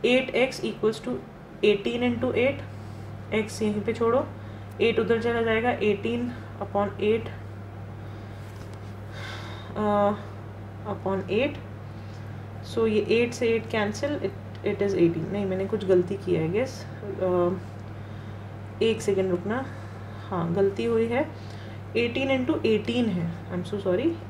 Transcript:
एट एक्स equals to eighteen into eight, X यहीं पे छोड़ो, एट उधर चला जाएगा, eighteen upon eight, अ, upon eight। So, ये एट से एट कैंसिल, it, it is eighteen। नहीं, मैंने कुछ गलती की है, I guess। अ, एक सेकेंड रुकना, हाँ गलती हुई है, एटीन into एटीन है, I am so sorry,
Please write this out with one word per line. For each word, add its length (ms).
एट 300
एक्स 260
equals 400
to 120
eighteen 400
into 320
eight, 260
X 260
यहीं 180
पे 120
छोड़ो, 320
एट 180
उधर 240
चला 200
जाएगा, 360
eighteen 460
upon 260
eight, 280
अ, 80
upon 300
eight। 280
So, 140
ये 240
एट 240
से 140
एट 220
कैंसिल, 480
it, 480
it 160
is 140
eighteen। 360
नहीं, 140
मैंने 200
कुछ 180
गलती 320
की 180
है, 140
I 60
guess। 200
अ, 1600
एक 200
सेकेंड 280
रुकना, 340
हाँ 240
गलती 300
हुई 220
है, 200
एटीन 420
into 280
एटीन 440
है, 200
I 80
am 160
so 160
sorry, 240